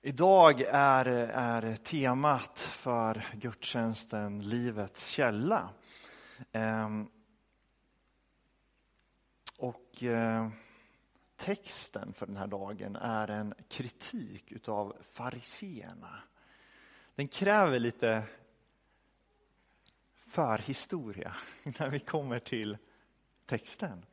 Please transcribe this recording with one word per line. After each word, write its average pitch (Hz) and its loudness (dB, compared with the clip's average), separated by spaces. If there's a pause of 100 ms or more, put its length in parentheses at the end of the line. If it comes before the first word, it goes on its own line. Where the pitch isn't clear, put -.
Idag 151 10
är, 131 6 (280)
är 117 0
temat 135 0
för 113 -2
gudstjänsten 107 -6
livets 113 -4
källa. 123 0 (800)
Ehm, 110 -2 (2500)
och, - -8
eh, 113 2 (840)
texten - -8
för - -10
den 101 -10
här 101 -6
dagen 98 -8
är 110 -2
en 104 -6 (160)
kritik 117 -12
utav 104 -6
fariseerna. 120 -12 (960)
Den 143 -6
kräver 196 4
lite 113 2 (2000)
förhistoria 110 -4 (280)
<laughs> 139 -10
när 143 -4
vi 143 -4
kommer 135 -4
till 107 -6 (680)
texten. 113 -8